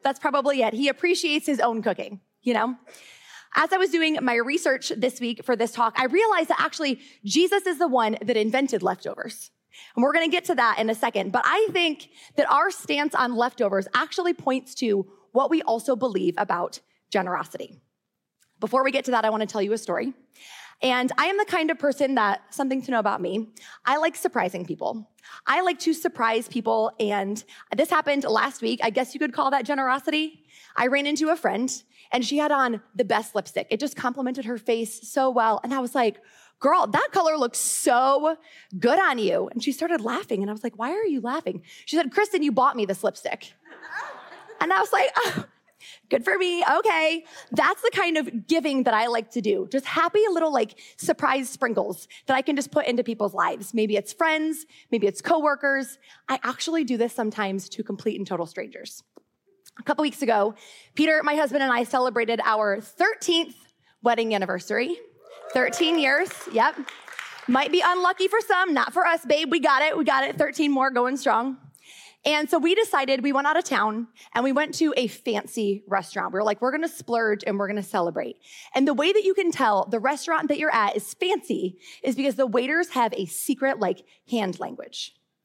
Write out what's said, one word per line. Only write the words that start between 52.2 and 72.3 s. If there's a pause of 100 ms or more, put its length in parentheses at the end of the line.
that
I
can
just
put
into
people's
lives.
Maybe
it's
friends, (260)
maybe
it's
coworkers. (320)
I
actually
do
this
sometimes
to
complete
and
total
strangers. (760)
A
couple
weeks
ago, (380)
Peter,
my
husband,
and
I
celebrated
our
thirteenth (440)
wedding
anniversary. (560)
Thirteen
years, (240)
yep. (720)
Might
be
unlucky
for
some,
not
for
us,
babe.
We
got
it,
we
got
it.
Thirteen
more,
going
strong. (640)
And